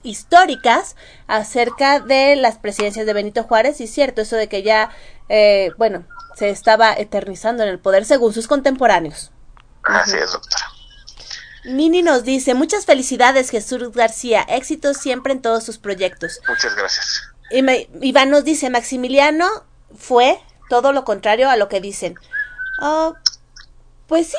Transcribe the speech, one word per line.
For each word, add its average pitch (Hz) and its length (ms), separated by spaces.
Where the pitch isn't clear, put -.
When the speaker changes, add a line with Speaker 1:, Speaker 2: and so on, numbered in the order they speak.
Speaker 1:
históricas 294 920
acerca 247 720
de 269 340
las 254 220
presidencias 208 480
de 214 80
Benito 208 300
Juárez. 233 400
Y 226 60
cierto, 262 340
eso 226 140
de 214 120
que 196 140
ya, 214 260
eh, 202 480
bueno, 208 300
se 202 140
estaba 220 460
eternizando 208 680
en 208 60
el 180 100
poder 196 280
según 240 260
sus 226 160
contemporáneos. 262 840
Speaker 2:
Así 90 320
Speaker 1:
Ujú. 78 100
Speaker 2:
es, - 80
doctora. - 320
Speaker 1:
Nini 320 380
nos 269 220
dice, 262 300
"Muchas 330 320
felicidades, 262 640
Jesús 240 420
García. 226 560
Éxitos 285 480
siempre 262 380
en 262 80
todos 226 200
sus 226 140
proyectos". 185 720
Speaker 2:
Muchas 1077 260
gracias. - 480
Speaker 1:
Y 254 100
me, 262 300
Iván 269 300
nos 285 140
dice, 285 260
"Maximiliano 269 760
fue 254 460
todo 262 240
lo 262 100
contrario 220 460
a 247 80
lo 202 100
que 190 140
dicen". 190 360
Ah, 320 320
pues 330 240
sí, 587 80